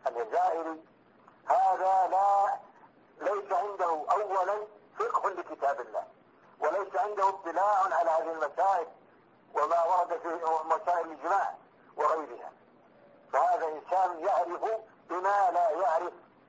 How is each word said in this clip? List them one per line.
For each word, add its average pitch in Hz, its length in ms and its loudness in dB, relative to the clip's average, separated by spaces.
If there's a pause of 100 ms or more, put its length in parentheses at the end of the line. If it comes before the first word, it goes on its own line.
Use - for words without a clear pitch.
الجزائري 160 800 -2 (640)
هذا 185 600 4
لا، 202 520 2 (640)
ليس 196 320 -2
عنده 180 580 -2
أولًا 196 560 0 (320)
فقه 403 320 -2
لكتاب 311 500 -4
الله، 104 240 -8 (560)
وليس 185 360 -2
عنده 196 320 0
اطلاع 185 560 2
على 165 260 2
هذه 160 220 0
المسائل 160 540 0 (680)
وما 165 300 2
ورد 165 340 2
في 175 100 -8 (360)
مسائل 165 420 0
الإجماع 160 480 -2 (420)
وغيرها، 147 560 -2 (800)
فهذا 165 360 2
إنسان 160 500 -2
يعرف 170 460 -2 (460)
بما 196 400 2
لا 175 200 2
يعرف. 180 420 0 (360)